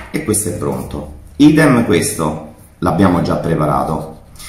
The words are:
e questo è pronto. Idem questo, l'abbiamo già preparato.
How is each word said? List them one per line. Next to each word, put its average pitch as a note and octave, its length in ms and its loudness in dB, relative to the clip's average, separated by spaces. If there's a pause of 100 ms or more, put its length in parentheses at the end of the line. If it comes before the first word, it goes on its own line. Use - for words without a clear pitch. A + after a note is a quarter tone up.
(120)
e - 120 -6
questo - 260 -2
è - 40 -6
pronto. C#2+ 640 -8 (200)
Idem D3 480 6
questo, D#2+ 720 -2 (240)
l'abbiamo F2 420 2
già E2 140 -2
preparato. D2+ 880 -2 (280)